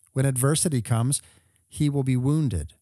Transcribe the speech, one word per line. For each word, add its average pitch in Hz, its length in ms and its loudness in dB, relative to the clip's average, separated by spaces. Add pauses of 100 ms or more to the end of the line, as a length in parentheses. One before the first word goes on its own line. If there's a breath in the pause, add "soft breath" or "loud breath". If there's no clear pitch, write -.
(120)
When 135 140 0
adversity 135 560 0
comes, 117 400 0 (460 soft breath)
he 151 200 -2
will 139 140 0
be 131 140 0
wounded 127 640 0